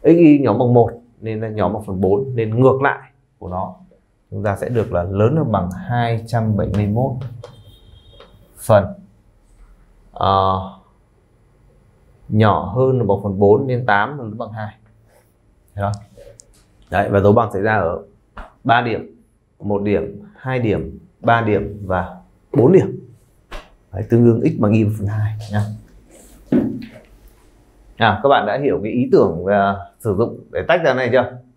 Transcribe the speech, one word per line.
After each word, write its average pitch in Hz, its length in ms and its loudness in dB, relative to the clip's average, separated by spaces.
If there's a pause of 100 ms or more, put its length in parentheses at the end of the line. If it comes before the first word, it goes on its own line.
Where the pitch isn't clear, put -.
X - 20 -18
y 156 340 8
nhỏ 123 140 2
bằng 123 220 2
một 117 160 6 (300)
nên 110 200 -6
là 110 80 -6
nhỏ 107 200 -2
bằng 104 140 -4
phần 98 180 -8
bốn, 101 340 0
nên 113 260 -2
ngược 131 220 4
lại - 280 -4 (280)
của 87 100 -14
nó 92 260 -8 (560)
chúng 101 140 -10
ta 98 120 -2
sẽ - 120 -6
được 113 240 -2
là 87 100 0
lớn 104 340 0
hơn 127 160 -2
bằng 90 180 -2
hai 117 560 -4
trăm 110 300 -2
bảy 92 180 -2
mươi 104 120 0
mốt 123 260 -2 (1400)
phần, 101 280 4 (1300)
ờ, 95 480 2 (1700)
nhỏ 95 480 2
hơn 131 200 2
hoặc 117 80 -2
bằng 98 180 0
phần 98 160 -6
bốn 107 280 4
nên 123 200 -4
tám 107 320 0
lớn 110 200 -12
bằng 110 140 -12
hai. 107 220 -12 (1000)
Thấy 101 80 -6
không? 101 200 -6 (880)
Đấy, 98 200 0
và 101 100 4
dấu 101 120 6
bằng 110 200 2
xảy 98 100 -4
ra 110 120 0
ở 85 280 -2 (640)
ba 120 160 4
điểm, - 420 -6 (380)
một 101 220 -2
điểm, 101 400 -2 (140)
hai 127 220 -6
điểm, 90 400 -2 (220)
ba 117 200 2
điểm 104 460 -2
và 90 300 -4 (360)
bốn 135 200 4
điểm. 123 340 2 (840)
Đấy, 95 180 -6
tương 117 140 4
đương 117 200 4
x 113 160 0
bằng 107 120 2
y 110 120 2
một 104 140 0
phần 98 80 -6
hai - 320 -4 (140)
nhá. 104 100 -2 (2250)
Nào, 110 240 0
các 139 60 2
bạn 120 180 4
đã 107 120 -2
hiểu 110 240 -2
cái 110 100 -6
ý 123 200 -2
tưởng 90 320 2
về, 101 100 0
à, 98 200 2 (240)
sử 104 200 -4
dụng - 220 -4 (120)
để 90 160 -6
tách 175 160 2
ra 131 100 2
này 127 180 -2
chưa? 123 260 0 (180)